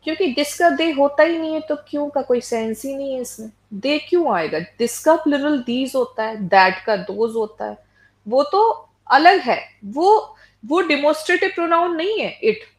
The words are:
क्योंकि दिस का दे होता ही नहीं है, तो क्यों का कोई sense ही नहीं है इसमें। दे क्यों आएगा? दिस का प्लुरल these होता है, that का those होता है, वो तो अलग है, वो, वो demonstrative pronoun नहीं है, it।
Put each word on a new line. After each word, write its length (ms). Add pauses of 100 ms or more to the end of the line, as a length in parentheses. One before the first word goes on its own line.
क्योंकि 240
दिस 320
का 100
दे 220
होता 320
ही 140
नहीं 160
है, 60
तो 160
क्यों 340
का 120
कोई 200
sense 440
ही 100
नहीं 200
है 60
इसमें। 300 (220)
दे 260
क्यों 360
आएगा? 240
दिस 400
का 160
प्लुरल 440
these 360
होता 280
है, 240
that 380
का 100
those 400
होता 300
है, 200 (420)
वो 160
तो 460 (220)
अलग 280
है, 300 (160)
वो, 520 (280)
वो 160
demonstrative 760
pronoun 400
नहीं 240
है, 220
it। 140 (240)